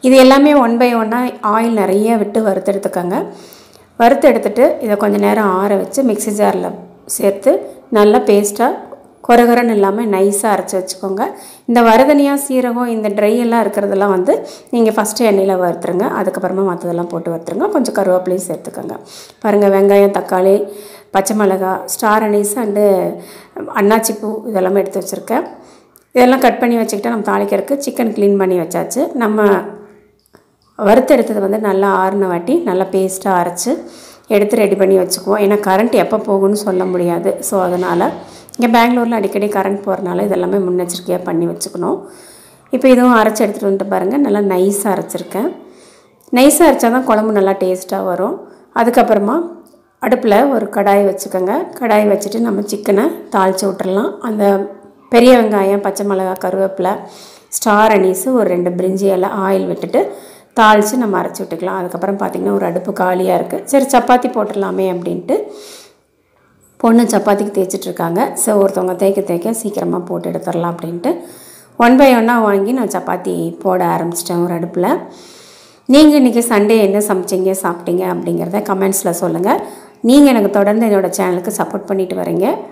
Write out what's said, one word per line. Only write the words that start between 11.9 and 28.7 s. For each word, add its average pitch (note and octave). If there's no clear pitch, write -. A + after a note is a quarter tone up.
சீரகம், B3
இந்த G#3+
dry G#3
எல்லாம் A#3
இருக்கிறதெல்லாம் G3+
வந்து F#3
நீங்க A3+
first G#3+
எண்ணெயில G3
வறுத்துருங்க, F3
அதுக்கப்புறமா F#3+
மத்ததெல்லாம் F3
போட்டு E3
வறுத்துருங்க. F#3+
கொஞ்சம் B3
கருவேப்பிலையும் F#3
சேர்த்துக்கோங்க. -
பாருங்க, G#3
வெங்காயம், G3+
தக்காளி, F#3+
பச்சை G3
மிளகா, F#3+
star A3
anise G#3
and G3+
அன்னாச்சி A3
பூ G#3+
இதெல்லாமே F#3+
எடுத்து F#3+
வச்சுருக்கேன். A#3+
இதெல்லாம் B3+
cut A#3
பண்ணி A#3+
வச்சுக்கிட்டா G#3+
நம்ம G3+
தாளிக்கிறதுக்கு G3+
chicken A#3+
clean G3+
பண்ணி F#3
வச்சாச்சு. E3+